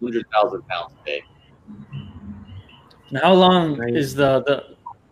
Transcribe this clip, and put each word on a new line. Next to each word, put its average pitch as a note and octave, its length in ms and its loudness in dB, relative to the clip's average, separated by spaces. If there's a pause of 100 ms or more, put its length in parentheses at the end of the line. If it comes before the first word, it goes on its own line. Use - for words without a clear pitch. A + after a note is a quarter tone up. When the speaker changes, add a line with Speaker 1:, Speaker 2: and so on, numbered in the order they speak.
Speaker 1:
hundred A#2 320 -6
thousand G2 360 0
pounds F2 340 -10
a - 40 -20
day. D2 160 -8 (1900)
Speaker 2:
And C3+ 80 -4
how F3 100 6
long F3+ 460 4
Speaker 3:
Right. A#2+ 160 -4
Speaker 2:
is C#3 220 -2
the, C3+ 260 2
the, C#3 220 -2 (480)